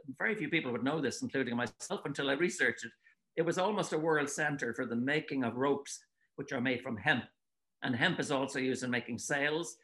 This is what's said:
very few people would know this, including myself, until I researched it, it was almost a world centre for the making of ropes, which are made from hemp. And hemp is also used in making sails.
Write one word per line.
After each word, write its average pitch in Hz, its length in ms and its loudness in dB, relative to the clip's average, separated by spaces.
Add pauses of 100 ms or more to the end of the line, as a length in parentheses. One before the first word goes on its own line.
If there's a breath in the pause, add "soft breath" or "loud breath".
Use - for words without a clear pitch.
(180)
very 208 160 2
few 156 140 -2
people 143 240 2
would 117 100 -2
know 147 180 2
this, 123 220 -2
including 123 340 0
myself, 120 480 -4
until 143 260 -2
I 139 40 2
researched 139 500 2
it, 113 60 -10 (460 soft breath)
it 165 60 4
was 160 160 0
almost 185 340 0
a 160 60 2
world 156 300 2
centre 143 460 -2
for 131 120 -2
the 117 100 -2
making 139 480 0
of 117 120 0
ropes, 139 440 0 (360)
which 143 160 -8
are 135 80 0
made 123 220 2
from 120 140 -4
hemp. 131 280 2 (580)
And 127 120 0
hemp 160 240 2
is 139 140 0
also 135 260 0
used 127 240 0
in 127 80 -2
making 120 280 -2
sails. 151 640 0